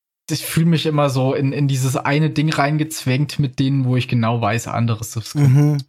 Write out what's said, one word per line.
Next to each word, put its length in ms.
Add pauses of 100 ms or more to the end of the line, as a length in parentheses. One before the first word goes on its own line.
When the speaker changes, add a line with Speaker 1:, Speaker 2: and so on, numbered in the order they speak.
(280)
Speaker 1:
Ich 160
fühle 220
mich 200
immer 220
so 260
in, 180
in 160
dieses 280
eine 340
Ding 220
reingezwängt 840
mit 220
denen, 240
wo 120
ich 120
genau 320
weiß, 260
andere 380
Siths 300
können 400
Speaker 2:
Mhm. 40 (100)